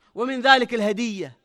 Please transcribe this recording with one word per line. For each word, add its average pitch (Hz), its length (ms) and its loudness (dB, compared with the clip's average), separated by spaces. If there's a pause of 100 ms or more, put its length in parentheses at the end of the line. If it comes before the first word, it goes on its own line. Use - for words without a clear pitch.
(160)
ومن 254 260 -4
ذلك 262 320 4
الهدية، 208 720 -4